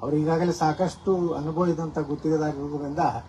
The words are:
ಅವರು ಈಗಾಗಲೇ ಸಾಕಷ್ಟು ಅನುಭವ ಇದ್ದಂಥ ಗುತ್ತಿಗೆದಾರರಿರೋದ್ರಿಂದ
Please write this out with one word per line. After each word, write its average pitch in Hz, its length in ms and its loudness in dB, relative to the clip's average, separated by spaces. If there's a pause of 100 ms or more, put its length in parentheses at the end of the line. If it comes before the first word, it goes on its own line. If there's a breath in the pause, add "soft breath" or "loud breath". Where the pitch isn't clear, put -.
ಅವರು 143 140 0
ಈಗಾಗಲೇ 165 360 2
ಸಾಕಷ್ಟು 170 840 0
ಅನುಭವ 156 320 0
ಇದ್ದಂಥ 160 320 -2
ಗುತ್ತಿಗೆದಾರರಿರೋದ್ರಿಂದ 147 1000 -2 (300)